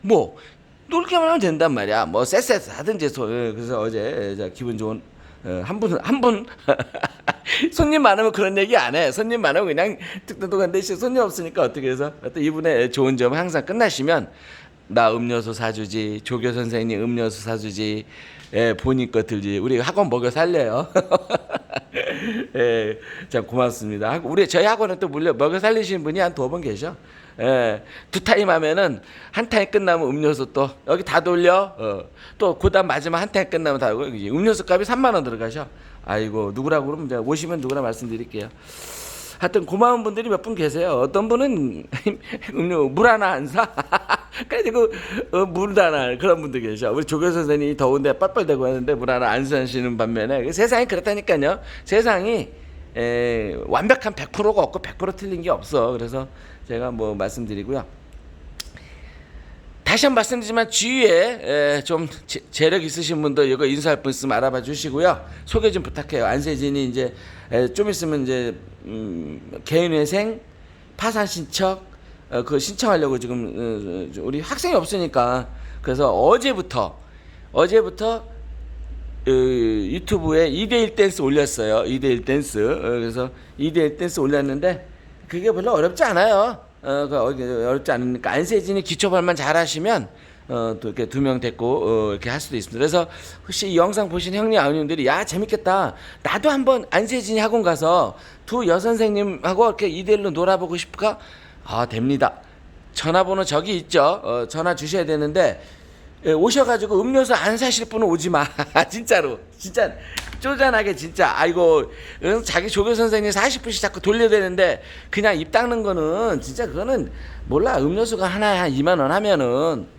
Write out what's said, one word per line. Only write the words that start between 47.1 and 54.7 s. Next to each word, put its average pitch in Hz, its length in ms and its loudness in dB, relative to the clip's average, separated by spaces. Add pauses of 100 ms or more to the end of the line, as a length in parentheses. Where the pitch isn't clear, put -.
선생님이 147 440 0
더운데 135 360 2
뻘뻘대고 160 540 0
하는데 131 280 0
물 123 160 -2
하나 123 200 2
안 127 140 0
사시는 127 520 -2
반면에, 117 560 -2
세상이 233 340 2
그렇다니까요. 190 720 0 (260)
세상이, 208 640 0 (480)
에, 117 600 -2 (100)
완벽한 208 480 0
백 - 160 -10
프로가 208 320 2
없고 - 180 -2